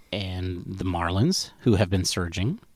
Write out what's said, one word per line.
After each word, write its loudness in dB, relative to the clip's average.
and -6
the -6
Marlins, 0
who 4
have 4
been 2
surging -2